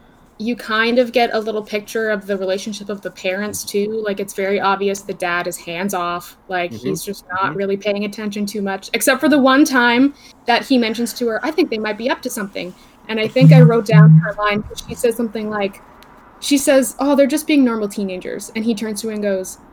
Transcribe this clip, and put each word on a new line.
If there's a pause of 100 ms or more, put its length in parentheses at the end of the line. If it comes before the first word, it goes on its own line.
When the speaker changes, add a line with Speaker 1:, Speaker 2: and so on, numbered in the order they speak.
(380)
Speaker 1:
you
kind
of
get
a
little
picture
of
the
relationship
of
the
parents,
too.
Like,
it's
very
obvious
the
dad
is
hands-off. (120)
Like,
Speaker 2:
Mm-hmm.
Speaker 1:
he's
just
not
Speaker 2:
Mm-hmm.
Speaker 1:
really
paying
attention
too
much,
except
for
the
one
time (320)
that
he
mentions
to
her,
"I
think
they
might
be
up
to
something." (340)
And
I
think
I
wrote
down
her
line,
'cause
she
says
something
like, (600)
she
says,
"Oh,
they're
just
being
normal
teenagers."
And
he
turns
to
her
and
goes, (140)